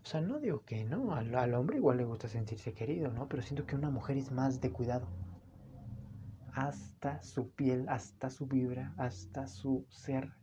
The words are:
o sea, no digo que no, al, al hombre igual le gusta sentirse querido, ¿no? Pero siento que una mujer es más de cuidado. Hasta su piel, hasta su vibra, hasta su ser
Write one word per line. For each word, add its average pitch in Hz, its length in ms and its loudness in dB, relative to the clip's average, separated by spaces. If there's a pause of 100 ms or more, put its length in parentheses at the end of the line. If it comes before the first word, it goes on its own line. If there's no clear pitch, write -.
o - 40 -20
sea, 160 160 0
no 247 180 0
digo 208 240 0
que 110 220 -2
no, 190 280 0
al, 117 220 0
al 123 180 6
hombre 156 240 4
igual 135 200 8
le 123 80 4
gusta 117 240 -4
sentirse 110 440 -2
querido, 143 380 0
¿no? 127 160 -2
Pero 135 140 0
siento 143 240 -2
que 143 100 0
una 147 140 2
mujer 135 280 0
es 131 140 -2
más 131 300 2
de 131 100 2
cuidado. 123 360 0 (1500)
Hasta 143 680 -2
su - 300 -4
piel, 127 380 4
hasta 131 400 -2
su 131 180 -6
vibra, 127 500 2
hasta 135 500 -4
su 131 420 0
ser 135 420 -2 (120)